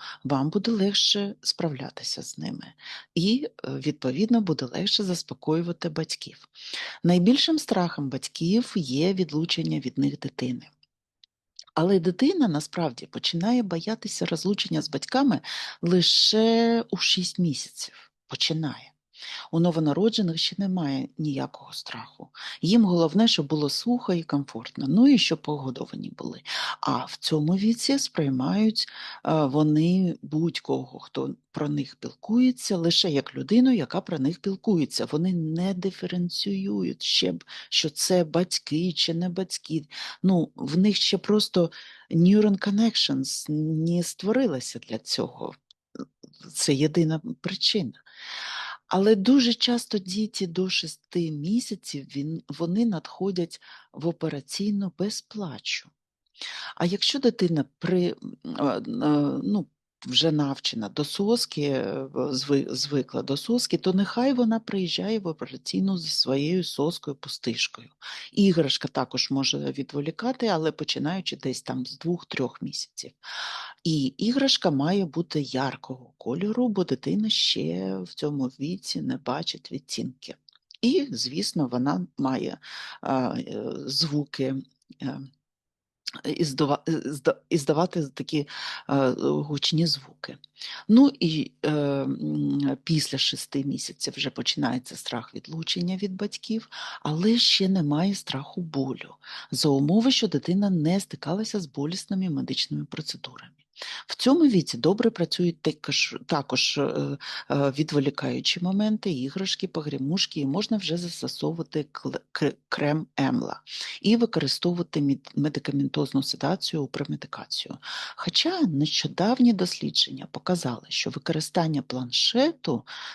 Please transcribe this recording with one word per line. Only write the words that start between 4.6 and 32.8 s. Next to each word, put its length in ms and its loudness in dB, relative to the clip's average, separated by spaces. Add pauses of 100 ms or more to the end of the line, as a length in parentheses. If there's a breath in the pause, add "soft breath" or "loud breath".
легше 380 -2
заспокоювати 880 -2
батьків. 600 -8 (540 loud breath)
Найбільшим 560 6
страхом 500 -2
батьків 680 0
є 380 0
відлучення 640 -2
від 180 -6
них 220 0
дитини. 480 -6 (1040)
Але 260 4
дитина 480 2
насправді 580 -2
починає 580 0
боятися 600 -4
розлучення 560 -2
з 80 -6
батьками 520 2 (400 loud breath)
лише 1080 4
у 80 -4
шість 420 0
місяців. 720 -4 (160)
Починає. 640 -4 (600 loud breath)
У 80 2
новонароджених 800 2
ще 180 -2
немає 600 -2
ніякого 560 -6
страху. 540 -14 (340 loud breath)
Їм 240 6
головне, 420 4
щоб 200 2
було 220 0
сухо 440 0
і 100 0
комфортно, 680 -6
ну 180 8
і 100 10
щоб 240 2
погодовані 760 -6
були. 240 -10 (400 loud breath)
А 240 -2
в 140 -12
цьому 360 2
віці 440 2
сприймають, 880 2 (380 loud breath)
е, 200 4
вони 760 4
будь-кого, 760 -2
хто 360 -6 (160)
про 180 -4
них 260 -4
піклується, 840 0
лише 320 2